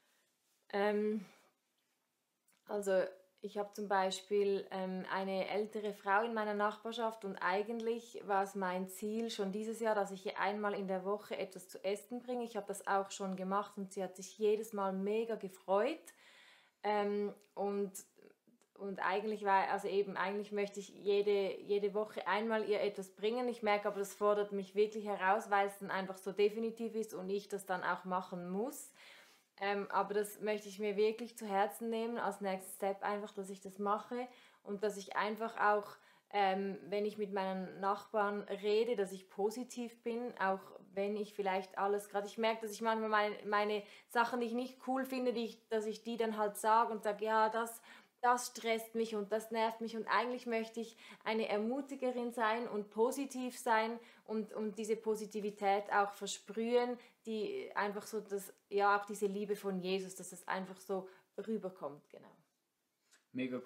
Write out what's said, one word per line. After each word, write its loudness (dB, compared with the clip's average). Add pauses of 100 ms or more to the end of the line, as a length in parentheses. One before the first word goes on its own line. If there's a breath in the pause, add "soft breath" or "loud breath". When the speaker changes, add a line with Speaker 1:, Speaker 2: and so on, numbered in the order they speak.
(680 soft breath)
Speaker 1:
Ähm, 0 (1400 loud breath)
also 2 (400)
ich -8
hab -4
zum -6
Beispiel, 2
ähm, -4
eine 0
ältere -2
Frau 4
in -2
meiner 0
Nachbarschaft -2
und -6
eigentlich -2
war 4
es -6
mein -2
Ziel -4
schon -2
dieses -4
Jahr, 2
dass 0
ich -10
ihr -4
einmal 0
in -4
der -2
Woche -4
etwas -8
zu -12
essen -4
bringe. -4
Ich -8
hab -6
das -6
auch 0
schon -4
gemacht -2
und -8
sie -4
hat -6
sich -14
jedes 2
Mal 0
mega 0
gefreut. 0 (680 loud breath)
Ähm, 0 (220)
und, -2 (840)
und -8
eigentlich 0
war, 6
also 0
eben, 0
eigentlich -2
möchte -2
ich -10
jede, 4
jede 2
Woche -2
einmal 2
ihr 4
etwas -2
bringen. 0
Ich -4
merke 4
aber, -2
das -4
fordert 4
mich -4
wirklich 2
heraus, 2
weil 6
es -10
dann -8
einfach -2
so -6
definitiv 2
ist -4
und -6
ich -2
das -6
dann -2
auch 0
machen -4
muss. -4 (720 loud breath)
Ähm, 0
aber 2
das 0
möchte -2
ich -10
mir 0
wirklich 2
zu -8
Herzen 2
nehmen -2
als -2
Next -4
Step, -2
einfach, -2
dass -8
ich -12
das -14
mache -2 (360 loud breath)
und -6
dass 0
ich -8
einfach -2
auch, 4 (460 soft breath)
ähm, 2
wenn 0
ich -4
mit -4
meinen -2
Nachbarn 0
rede, 2
dass 0
ich -12
positiv -4
bin, -4
auch 2 (340)
wenn 0
ich -6
vielleicht -2
alles 2
grad, -2
ich -8
merke, 2
dass -6
ich -8
manchmal 2
meine, 4 (100)
meine 2 (260 loud breath)
Sachen, 2
die 2
ich -4
nicht -4
cool 0
finde, 0
die 0
ich, -10
dass 0
ich -4
die -4
dann 0
halt 0
sag 6
und -4
sag, -2
„Ja, 6
das, -2 (400 loud breath)
das 6
stresst -2
mich 0
und -2
das 0
nervt 2
mich -4
und -6
eigentlich 0
möchte -2
ich -8 (280 loud breath)
eine 2
Ermutigerin -2
sein 2
und -4
positiv 0
sein 2 (260 loud breath)
und, -2
und -4
diese 0
Positivität 0 (100)
auch 4
versprühen“, 0 (300 loud breath)
die -4
einfach -2
so -6
das, -6 (180)
ja, 6
auch -8
diese 0
Liebe -2
von -2
Jesus, -2
dass -14
es -16
einfach -4
so -4 (400 loud breath)
rüberkommt, -6
genau. -20 (1040 soft breath)
Speaker 2:
Mega -2